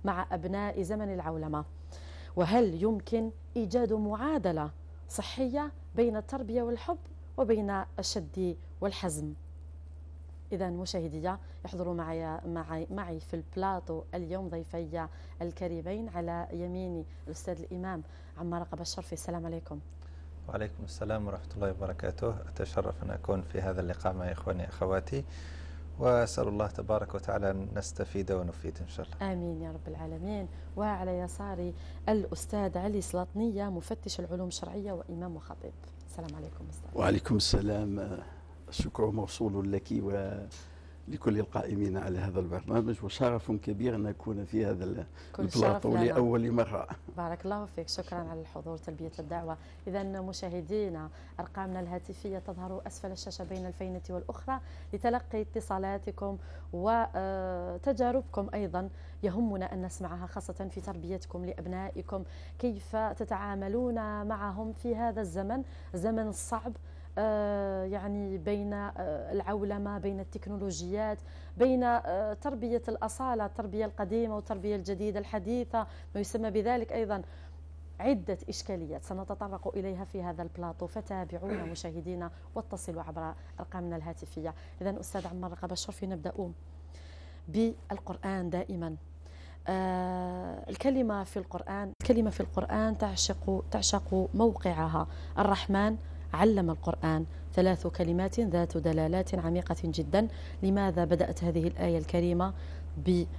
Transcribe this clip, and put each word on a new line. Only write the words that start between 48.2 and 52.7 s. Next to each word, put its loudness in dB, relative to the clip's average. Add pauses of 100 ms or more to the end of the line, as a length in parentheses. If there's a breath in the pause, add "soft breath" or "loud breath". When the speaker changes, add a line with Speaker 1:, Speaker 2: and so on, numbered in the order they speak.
Speaker 1:
الحضور، -8
تلبية -8
الدعوة. -6 (300 loud breath)
إذاً -2
مشاهدينا، -2 (300 loud breath)
أرقامنا -4
الهاتفية -4
تظهر -6